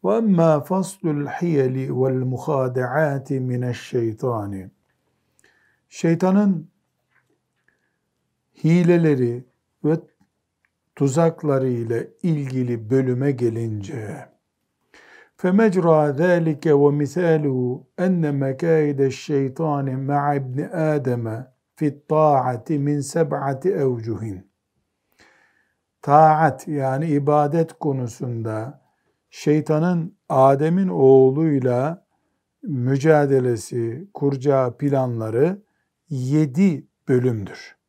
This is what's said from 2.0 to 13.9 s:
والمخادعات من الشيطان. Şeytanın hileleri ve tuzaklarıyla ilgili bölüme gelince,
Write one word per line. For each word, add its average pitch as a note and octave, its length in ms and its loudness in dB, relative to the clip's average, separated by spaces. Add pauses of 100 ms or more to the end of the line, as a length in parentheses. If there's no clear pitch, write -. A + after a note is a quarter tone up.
والمخادعات C3 1300 -2
من B2+ 320 -4
الشيطان. A2+ 1040 -6 (1160)
Şeytanın F#3 800 0 (2000)
hileleri D#3 800 2 (400)
ve D#3 120 0 (1000)
tuzaklarıyla C3+ 1080 -2 (180)
ilgili B2+ 680 -4
bölüme C3 400 0
gelince, A2+ 960 -6 (1080)